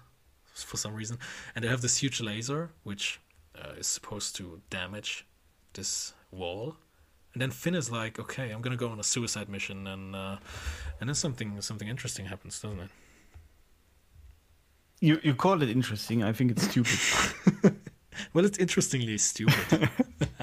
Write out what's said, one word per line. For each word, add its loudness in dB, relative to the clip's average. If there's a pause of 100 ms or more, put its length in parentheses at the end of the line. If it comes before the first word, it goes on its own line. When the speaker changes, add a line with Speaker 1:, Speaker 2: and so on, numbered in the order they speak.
(540)
Speaker 1:
for -10
some -4
reason. -6 (360)
And -2
they 2
have 2
this 2
huge 0
laser, -4 (120)
which, -6 (340)
uh, -14
is -6
supposed -4
to -12
damage -6 (480)
this -6 (180)
wall. -6 (580)
And -2
then 0
Finn -2
is 0
like, -4
"Okay, -6
I'm -8
gonna -2
go -2
on -8
a -4
suicide 0
mission," -8
and, -8
uh, -6 (640)
and -4
then -2
something, -4
something -6
interesting -6
happens, -10
doesn't -6
it? -12 (2000)
Speaker 2:
You, 8
you 4
call 6
it 6
interesting. 2
I 4
think 4
it's 2
stupid. 4 (800)
Speaker 1:
<laughs> -20 (460)
Well, 8
it's 4
interestingly 2
stupid. 4
Speaker 2:
<laughs> 2 (440)